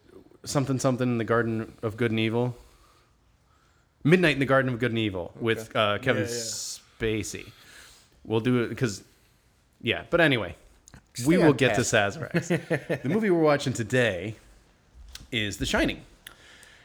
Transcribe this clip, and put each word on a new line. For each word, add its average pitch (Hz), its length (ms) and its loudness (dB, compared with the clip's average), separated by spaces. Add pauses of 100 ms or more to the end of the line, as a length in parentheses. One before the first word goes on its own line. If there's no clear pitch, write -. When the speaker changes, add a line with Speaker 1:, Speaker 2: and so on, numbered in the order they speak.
(440)
Speaker 1:
Something, 135 360 -2
something 127 280 0
in 120 100 0
the 113 60 -2
Garden 113 580 0
of 107 160 -4
Good 117 120 0
and 110 80 0
Evil. 117 380 0 (1500)
Midnight 165 300 4
in 135 80 -2
the 135 60 0
Garden 131 260 2
of 117 80 -6
Good 120 120 0
and 113 60 -2
Evil 95 400 -2
with, 113 320 -2
Speaker 2:
Okay. - 80 -6
Speaker 1:
uh, 104 200 2
Kevin 113 240 0
Speaker 3:
Yeah, 110 80 -4
yeah. 120 40 -4
Speaker 1:
Spacey. - 1160 -8 (720)
We'll 110 160 -2
do 123 240 2
it 90 140 -6
'cause, 104 260 -4 (800)
yeah. 98 260 0
But 170 140 2
anyway, 113 340 2 (560)
Speaker 2:
Stay 120 140 -6
Speaker 1:
we 165 100 6
will 170 140 6
Speaker 2:
on - 60 8
Speaker 1:
get 123 200 2
to 117 80 2
Speaker 2:
task. 107 340 0
Speaker 1:
Sazeracs. 160 840 -4
Speaker 2:
<laughs> - 0 -
Speaker 1:
The 127 80 -4
movie 214 180 0
we're 170 140 2
watching 143 320 2
today 107 600 -2 (960)
is 104 280 -4
The 131 80 -4
Shining. 208 340 -2 (840)